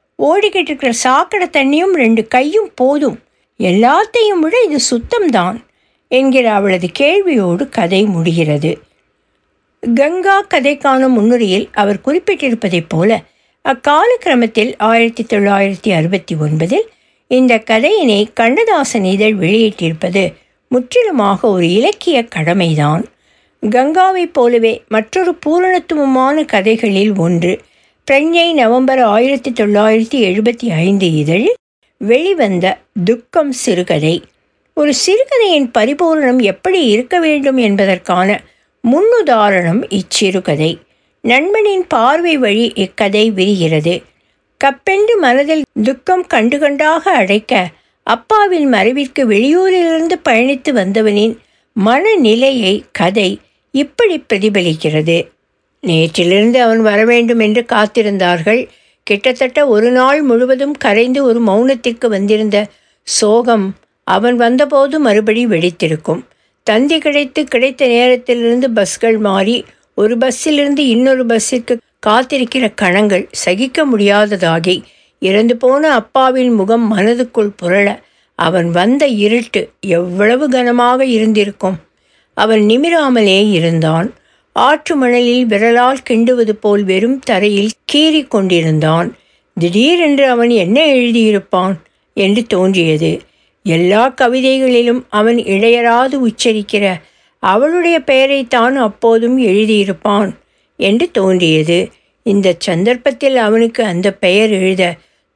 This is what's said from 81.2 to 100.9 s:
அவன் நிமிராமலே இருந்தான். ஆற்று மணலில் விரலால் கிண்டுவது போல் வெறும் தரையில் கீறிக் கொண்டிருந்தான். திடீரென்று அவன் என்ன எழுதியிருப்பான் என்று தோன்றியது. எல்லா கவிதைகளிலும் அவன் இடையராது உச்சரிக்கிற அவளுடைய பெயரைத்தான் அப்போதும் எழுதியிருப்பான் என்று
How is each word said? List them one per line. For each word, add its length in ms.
அவன் 280
நிமிராமலே 880
இருந்தான். 640
ஆற்று 420
மணலில் 500
விரலால் 640
கிண்டுவது 420
போல் 320
வெறும் 360
தரையில் 520
கீறிக் 460
கொண்டிருந்தான். 840
திடீரென்று 680
அவன் 200
என்ன 360
எழுதியிருப்பான் 880
என்று 340
தோன்றியது. 800
எல்லா 580
கவிதைகளிலும் 880
அவன் 280
இடையராது 920
உச்சரிக்கிற 640
அவளுடைய 600
பெயரைத்தான் 760
அப்போதும் 640
எழுதியிருப்பான் 880
என்று 340